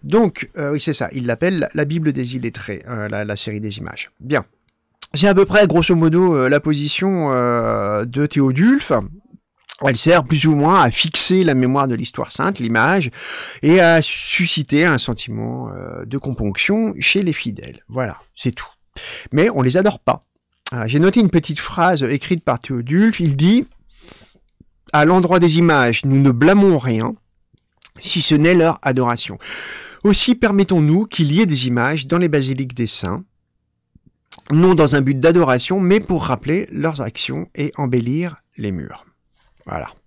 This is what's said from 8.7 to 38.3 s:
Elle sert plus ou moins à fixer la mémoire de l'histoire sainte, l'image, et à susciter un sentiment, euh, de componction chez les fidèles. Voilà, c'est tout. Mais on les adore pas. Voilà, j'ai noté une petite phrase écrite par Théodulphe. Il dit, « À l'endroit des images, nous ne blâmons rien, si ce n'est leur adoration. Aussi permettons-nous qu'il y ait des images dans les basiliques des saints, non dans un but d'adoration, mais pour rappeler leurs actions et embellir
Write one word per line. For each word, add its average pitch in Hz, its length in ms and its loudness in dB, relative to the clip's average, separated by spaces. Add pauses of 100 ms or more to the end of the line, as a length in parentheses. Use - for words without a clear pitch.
Elle 135 120 2
sert 165 260 4
plus 147 240 0
ou 156 80 6
moins 160 260 4
à 123 80 4
fixer - 540 2
la 156 100 2
mémoire 131 340 0
de 123 60 -2
l'histoire - 380 -8
sainte, - 260 -4
l'image, 120 540 0 (500)
et 175 200 4
à 165 200 6
susciter - 840 -2
un 160 140 2
sentiment, 117 720 -8
euh, 90 360 -14
de 123 120 -8
componction 135 840 -4
chez - 220 0
les 175 120 -2
fidèles. - 540 -12
Voilà, 117 300 -8 (160)
c'est - 200 -6
tout. - 160 -14 (640)
Mais 170 200 2
on 147 100 -2
les 127 160 2
adore 196 220 0
pas. - 260 -4 (460)
Voilà, 120 140 -6
j'ai 127 140 0
noté 190 200 4
une 196 120 4
petite 156 280 0
phrase 170 440 0
écrite 143 400 -4
par 117 160 -2
Théodulphe. 147 600 0
Il 151 160 0
dit, « 190 320 2 (1300)
À 151 100 4
l'endroit 180 360 4
des 165 180 4
images, 143 480 2
nous 135 160 4
ne 139 80 6
blâmons 175 480 6
rien, 120 380 -2 (840)
si - 220 -2
ce 151 140 2
n'est 156 180 4
leur 165 300 4
adoration. 120 560 -2 (640)
Aussi 208 320 4
permettons-nous 196 720 2
qu'il 151 260 0
y 190 80 2
ait 214 60 2
des 131 180 -2
images 127 400 -2
dans 170 140 0
les 175 100 2
basiliques 135 460 -4
des 120 100 -2
saints, 104 380 -6 (1300)
non 175 240 4
dans 151 200 4
un 139 60 2
but 135 180 -2
d'adoration, 165 600 2
mais 190 200 2
pour 165 260 -4
rappeler 165 460 -4
leurs 147 300 -6
actions 135 540 -8
et 147 200 -6
embellir 135 680 -4 (120)